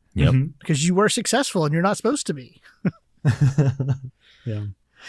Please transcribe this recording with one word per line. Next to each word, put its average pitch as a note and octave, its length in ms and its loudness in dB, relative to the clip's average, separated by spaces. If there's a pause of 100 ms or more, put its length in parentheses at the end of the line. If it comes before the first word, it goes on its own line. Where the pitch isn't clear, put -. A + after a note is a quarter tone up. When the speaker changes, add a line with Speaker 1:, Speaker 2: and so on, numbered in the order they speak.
(140)
Speaker 1:
Yep. - 200 4
Speaker 2:
Mm-hmm. C3+ 120 2 (120)
Speaker 3:
Because D3+ 280 -2
you F3+ 80 2
were G#3 160 4
successful A3 540 0
and D3 100 0
you're E3+ 80 2
not G3 160 0
supposed C#4 280 -2
to E3 80 -4
be. B2+ 260 -16 (240)
<laughs> F3+ 60 0 (340)
Speaker 2:
<laughs> C3+ 1200 -2
Yeah. G#2 180 -6 (440)